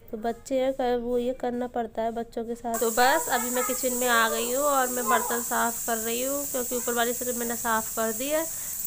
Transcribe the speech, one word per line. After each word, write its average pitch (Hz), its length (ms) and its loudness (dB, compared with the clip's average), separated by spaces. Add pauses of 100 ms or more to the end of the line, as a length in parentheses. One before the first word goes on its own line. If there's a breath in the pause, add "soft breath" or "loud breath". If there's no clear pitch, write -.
तो 226 80 -8
बच्चे 233 420 -2
हैं, 262 140 2
कर-, 247 260 0
वो 240 180 0
ये 247 180 0
करना 247 320 -4
पड़ता 226 340 -4
है 226 120 0
बच्चों 233 320 -6
के 233 100 -6
साथ। 233 240 -4
तो 226 120 2
बस 247 380 4
अभी 247 200 0
मैं 247 140 0
kitchen 254 320 0
में 247 120 0
आ 226 220 6
गई 233 220 0
हूँ 262 140 0
और 269 240 4
मैं 247 160 -2
बर्तन 240 360 2
साफ़ 233 460 0
कर 233 100 0
रही 233 260 -2
हूँ, 277 220 -2
क्योंकि 254 300 -2
ऊपर 240 180 -2
वाली 233 200 2
स्लैब 247 240 -4
मैंने 233 200 -2
साफ़ 226 380 0
कर 226 180 0
दी 233 140 -4
है, 311 180 2 (420 loud breath)